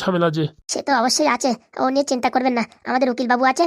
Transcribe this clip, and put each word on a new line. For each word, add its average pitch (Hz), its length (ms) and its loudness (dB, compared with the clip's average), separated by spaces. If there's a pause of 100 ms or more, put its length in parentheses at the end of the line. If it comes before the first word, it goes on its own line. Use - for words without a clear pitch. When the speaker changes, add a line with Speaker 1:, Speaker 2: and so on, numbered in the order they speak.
Speaker 1:
ঝামেলা 175 260 0 (100)
যে। 156 80 0 (260)
Speaker 2:
সে - 160 -6
তো 285 40 -2 (100)
অবশ্যই 269 340 0
আছে, 254 160 0 (300)
ও - 20 2 (100)
নিয়ে 277 180 2
চিন্তা 247 220 0
করবেন 254 260 0
না, 214 40 -2 (260)
আমাদের 254 220 0
উকিল 240 200 -4
বাবু 247 200 2
আছে, 339 160 0